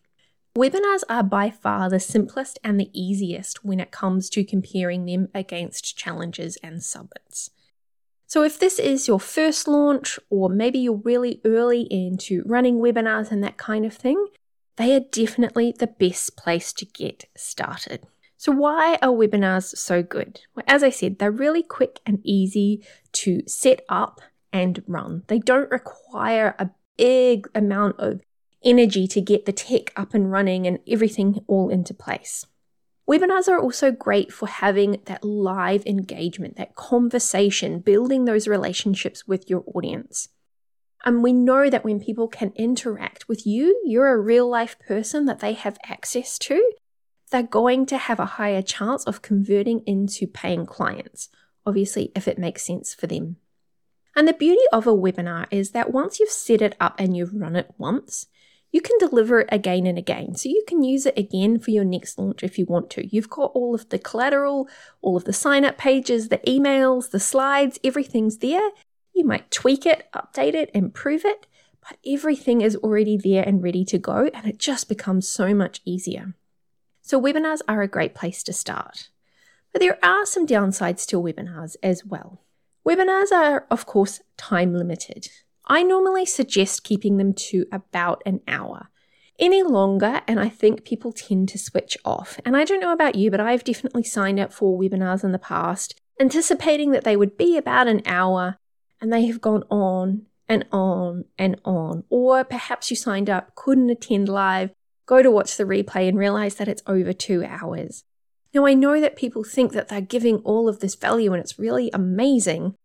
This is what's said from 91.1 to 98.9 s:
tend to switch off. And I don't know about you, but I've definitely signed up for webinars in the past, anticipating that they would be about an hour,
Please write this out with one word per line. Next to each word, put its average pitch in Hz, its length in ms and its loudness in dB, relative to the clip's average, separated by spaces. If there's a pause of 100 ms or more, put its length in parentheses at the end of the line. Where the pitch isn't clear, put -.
tend 190 380 -2
to - 80 -10
switch - 460 -6
off. - 400 -6
And 247 120 2
I 294 80 4
don't 381 160 0
know 359 120 0
about 330 220 2
you, 202 160 2
but 190 80 0
I've 240 240 0
definitely 240 400 -4
signed 196 380 -2
up - 120 -4
for 190 240 0
webinars 190 460 -2
in 196 80 0
the 180 80 -2
past, 170 640 -6 (180)
anticipating 302 720 2
that 262 140 2
they 214 120 4
would 202 200 2
be 349 200 4
about 254 300 2
an 214 180 2
hour, 185 520 0 (440)